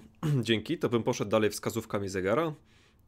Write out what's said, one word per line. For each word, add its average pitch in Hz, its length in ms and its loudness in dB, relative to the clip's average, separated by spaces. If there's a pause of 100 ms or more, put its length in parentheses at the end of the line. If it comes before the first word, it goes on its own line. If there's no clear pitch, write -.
(200)
<clears throat> 143 220 0
Dzięki. 110 360 0
To 123 120 0
bym 113 140 2
poszedł 117 280 -2
dalej 107 180 4
wskazówkami 104 600 -4
zegara. 98 380 0
E, 151 60 -6 (540)